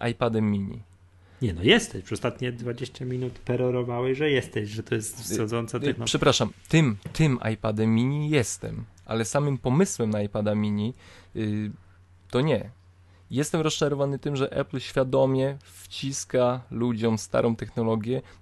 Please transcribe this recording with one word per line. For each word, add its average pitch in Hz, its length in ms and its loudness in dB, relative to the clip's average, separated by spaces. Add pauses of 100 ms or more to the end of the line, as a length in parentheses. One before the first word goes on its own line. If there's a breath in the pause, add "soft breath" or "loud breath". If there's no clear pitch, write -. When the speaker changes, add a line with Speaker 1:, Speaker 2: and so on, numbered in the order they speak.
(120)
Speaker 1:
iPadem 110 400 0
mini. 98 280 -4 (640 soft breath)
Speaker 2:
Nie, 107 120 0
no 85 100 -4
jesteś. 180 400 2
Przez 104 160 -6
ostatnie 120 320 -4
dwadzieścia 120 540 -8
minut 127 340 -6
perorowałeś, 123 800 0
że 151 120 0
jesteś, 120 400 0
że 110 140 -8
to - 120 -2
jest 110 260 -6
wschodząca 113 560 -2
Speaker 1:
Y, - 40 -4
y, - 20 -4
Speaker 2:
technologia. 127 220 -2
Speaker 1:
przepraszam, 127 440 4 (200)
tym, 143 280 6 (160)
tym 143 260 4 (140)
iPadem 110 420 2
mini 143 340 2
jestem, 113 560 -2 (200)
ale 113 200 -2
samym 143 320 0
pomysłem 127 520 2
na 104 120 0
iPada 104 340 0
mini, 107 380 0 (420 loud breath)
y, 107 360 -2 (600)
to 123 100 2
nie. 131 280 0 (600 soft breath)
Jestem 143 300 0
rozczarowany 139 580 0
tym, 147 160 -4
że 135 160 0
Apple 139 280 -4
świadomie 135 840 2
wciska 127 1000 -2 (100)
ludziom 113 460 2
starą 117 380 0
technologię 113 680 -2 (200 loud breath)